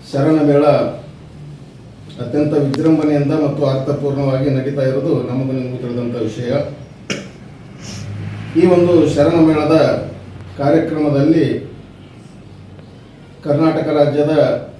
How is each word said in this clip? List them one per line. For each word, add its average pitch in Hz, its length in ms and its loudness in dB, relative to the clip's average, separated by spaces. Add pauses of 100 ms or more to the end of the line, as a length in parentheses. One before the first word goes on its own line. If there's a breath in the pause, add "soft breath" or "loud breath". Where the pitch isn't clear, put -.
(120)
ಶರಣ 151 300 2
ಮೇಳ 143 240 4 (1600)
ಅತ್ಯಂತ 147 300 -2
ವಿಜೃಂಭಣೆಯಿಂದ 147 800 2
ಮತ್ತು 147 340 0
ಅರ್ಥಪೂರ್ಣವಾಗಿ 135 840 -2
ನಡೀತಾ 135 320 -2
ಇರೋದು 135 400 0
ನಮಗೂ 131 300 -4
ನಿಮಗೂ 127 240 -6
ತಿಳಿದಂಥ 120 400 -6
ವಿಷಯ. 120 360 -4 (2000)
ಈ 180 40 6
ಒಂದು 175 480 4
ಶರಣ 156 260 4
ಮೇಳದ 151 680 2 (500)
ಕಾರ್ಯಕ್ರಮದಲ್ಲಿ 147 1120 2 (1700)
ಕರ್ನಾಟಕ 160 440 2
ರಾಜ್ಯದ 147 760 2 (160)